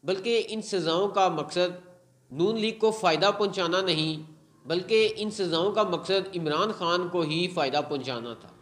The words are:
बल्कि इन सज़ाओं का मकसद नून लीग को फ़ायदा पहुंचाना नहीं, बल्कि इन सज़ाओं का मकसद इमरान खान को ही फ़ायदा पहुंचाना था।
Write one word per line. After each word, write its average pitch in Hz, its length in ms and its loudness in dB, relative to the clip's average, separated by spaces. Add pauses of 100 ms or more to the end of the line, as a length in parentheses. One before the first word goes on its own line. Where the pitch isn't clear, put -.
बल्कि 202 320 0
इन 220 240 -2
सज़ाओं 180 480 0
का 190 200 4
मकसद 175 520 -2 (520)
नून 180 240 2
लीग 220 220 -2
को 220 120 4
फ़ायदा 185 400 4
पहुंचाना 185 520 0
नहीं, 156 420 -2 (420)
बल्कि 185 380 2
इन 214 260 -2
सज़ाओं 180 420 0
का 214 120 2
मकसद 190 500 -2
इमरान 170 380 0
खान 180 360 0
को 175 140 0
ही 160 260 0
फ़ायदा 147 320 0
पहुंचाना 127 540 -6
था। - 280 -20